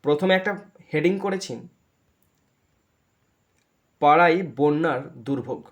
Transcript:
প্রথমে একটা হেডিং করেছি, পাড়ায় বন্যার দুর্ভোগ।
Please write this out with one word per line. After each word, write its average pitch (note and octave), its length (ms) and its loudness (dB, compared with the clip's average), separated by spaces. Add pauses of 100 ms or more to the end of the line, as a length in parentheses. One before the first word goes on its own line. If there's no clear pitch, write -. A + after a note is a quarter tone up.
প্রথমে D3 300 2
একটা F#3+ 180 -2 (360)
হেডিং D#3+ 300 0
করেছি, F#3+ 340 -6 (2500)
পাড়ায় E3 360 6 (180)
বন্যার D3 440 0 (240)
দুর্ভোগ। B2+ 360 -6 (120)